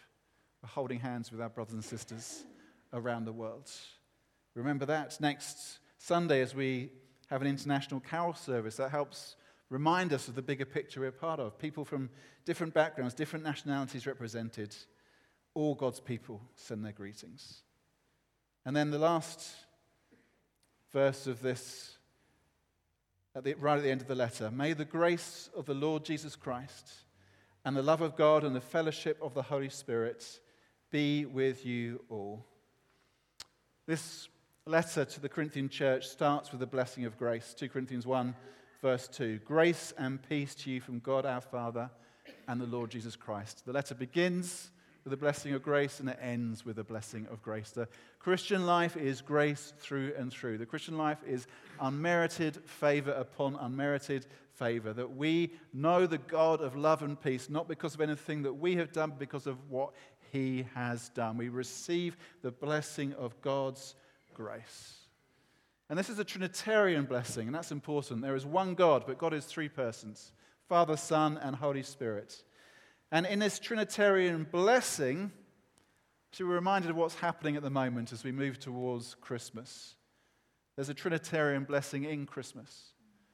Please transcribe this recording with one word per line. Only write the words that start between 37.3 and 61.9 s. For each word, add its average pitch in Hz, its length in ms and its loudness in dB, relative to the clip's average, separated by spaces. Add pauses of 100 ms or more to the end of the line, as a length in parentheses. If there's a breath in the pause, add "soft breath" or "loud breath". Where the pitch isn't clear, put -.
Two 131 160 -6
Corinthians 127 360 -4
one, 123 300 0 (460 loud breath)
verse 127 260 2
two. 113 300 -2
"Grace 160 540 4
and 135 300 -4
peace 143 340 -2
to - 140 -8
you 127 80 -2
from 123 200 -6
God 131 260 0
our 123 160 -2
Father 120 500 -4 (560 soft breath)
and 123 140 -2
the 123 60 -4
Lord 120 240 -4
Jesus 117 260 -8
Christ." 107 480 -8
The 127 80 -6
letter 139 220 -2
begins 175 760 0 (340 soft breath)
with 131 80 -8
the 135 40 0
blessing 143 380 0
of 127 80 -2
grace 143 380 2
and 131 100 -4
it 127 100 -6
ends 120 460 -4
with 107 100 -6
the 110 80 -4
blessing 110 440 -8
of 110 120 -12
grace. 107 300 -8
The 117 180 -4 (300 loud breath)
Christian 180 480 2
life 170 280 6
is 135 280 0
grace 147 560 2
through 139 400 -4
and 127 120 -4
through. 117 280 -4
The 117 80 -6
Christian 160 320 -6
life 151 260 0
is 131 220 -2 (340 loud breath)
unmerited 160 880 2
favor 143 440 4
upon 135 440 -2
unmerited 139 720 -2 (260 loud breath)
favor, 117 400 -2
that 123 200 -6
we 160 460 2 (140 loud breath)
know 170 340 6
the 160 120 2
God 160 420 4
of 135 160 -2
love 151 260 4
and 143 160 -2
peace, 131 300 -2
not 156 200 -2
because 151 260 -4
of 156 80 -2
anything 151 400 0
that 135 100 0
we 175 240 2
have 165 160 0
done, 156 160 2
but 139 100 -10
because 139 280 -6
of 135 240 -6
what 135 240 -2 (360 loud breath)
he 131 340 0 (100)
has 120 340 -2
done. 117 300 -2
We 120 100 -2
receive 170 680 -2 (240 loud breath)